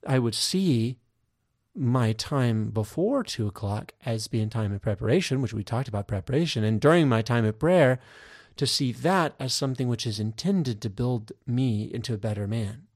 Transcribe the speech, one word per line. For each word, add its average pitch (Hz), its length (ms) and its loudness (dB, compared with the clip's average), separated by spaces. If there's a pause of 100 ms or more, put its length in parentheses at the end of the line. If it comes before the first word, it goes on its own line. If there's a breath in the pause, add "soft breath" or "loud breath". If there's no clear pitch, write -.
I 131 120 2
would 117 160 0
see 131 640 0 (760)
my 123 380 2
time 113 560 0
before 170 560 -2
two - 220 -4
o'clock 101 480 -6 (100)
as 113 240 -4
being 110 220 -2
time 107 240 -2
of 98 80 -6
preparation, 120 580 0
which 110 140 -4
we 104 100 -4
talked - 240 -4
about 104 180 -4
preparation, 123 560 -2
and 110 160 2
during 151 300 6
my 113 140 4
time 117 240 2
of 107 120 -2
prayer, 151 400 4 (580 loud breath)
to 143 100 0
see 127 260 0
that 156 480 2
as 127 140 -4
something 131 340 -2
which 117 180 -2
is 107 140 -4
intended 127 600 0
to 110 80 -4
build 117 420 -2 (140)
me 120 460 0
into 117 200 -6
a 107 60 -4
better 104 280 -4
man 110 360 -4 (140)